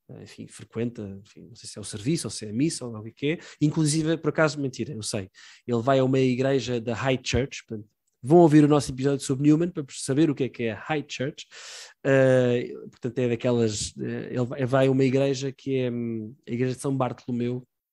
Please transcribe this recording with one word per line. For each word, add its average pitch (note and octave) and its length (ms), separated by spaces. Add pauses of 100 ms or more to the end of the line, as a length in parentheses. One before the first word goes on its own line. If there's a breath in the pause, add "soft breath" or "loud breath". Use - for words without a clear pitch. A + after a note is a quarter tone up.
ah, G#2 140
enfim, A2 240
frequenta, A2+ 540 (240)
enfim, E2+ 220
não A#2+ 80
sei - 140
se - 80
é G#2+ 40
o G2+ 40
serviço A#2+ 420
ou G2+ 40
se - 140
é G#2 40
a G#2 40
missa C3+ 320
ou A#2 120
o G#2+ 60 (100)
que D3 200
é. E3 60 (220 loud breath)
Inclusive, D3+ 560
por D#3 120
acaso, D3+ 300
mentira, C3 340
eu G#2+ 100
sei, G2 260 (380 loud breath)
ele A#2 140
vai C3+ 180
a C3 40
uma C3 160
igreja B2+ 600
da A2+ 140
High B2+ 300
Church, B2+ 440
portanto, G#2+ 200 (360)
vão D3+ 160
ouvir D3+ 240
o D3 40
nosso C#3+ 240
episódio C3+ 340
sobre C#3+ 220
Newman E3 240
para D#3 180
saber D3 400
o C3+ 60
que C3+ 80
é A#2+ 60
que - 140
é A2+ 100
a G2+ 60
High D3 280
Church. - 400 (560 loud breath)
Ah, B2+ 840
portanto, - 300
é B2 100
daquelas, A#2 720
eh, A#2+ 320
ele B2+ 140
vai, C3+ 200
vai C3+ 220
a C3+ 40
uma C3 120
igreja C3+ 480
que C3+ 260
é, B2+ 140
hum, A#2 440 (120)
a - 40
igreja B2+ 240
de - 60
São C#3 140
Bartolomeu, B2 680 (300)